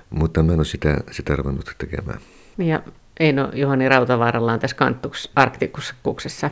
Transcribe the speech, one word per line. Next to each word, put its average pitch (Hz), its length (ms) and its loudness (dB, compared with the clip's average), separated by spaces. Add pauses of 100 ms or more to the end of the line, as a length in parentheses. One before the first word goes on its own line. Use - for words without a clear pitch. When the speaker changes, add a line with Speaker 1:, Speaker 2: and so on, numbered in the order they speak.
(100)
Speaker 1:
mutta 80 320 2
mä 82 100 4
en 85 60 2
oo 76 60 2
sitä, 73 360 0 (100)
sitä - 260 -4
ruvennut 69 420 -6
tekemään. - 400 -8 (380)
Speaker 2:
Niin 180 120 -2
ja 156 140 0 (380)
Eino 139 340 2
Juhani 135 340 2
Rautavaaralla 120 640 4
on 113 80 0
tässä - 160 -4
Kantuks-, 131 600 -2
Arktikuksessa - 1160 -2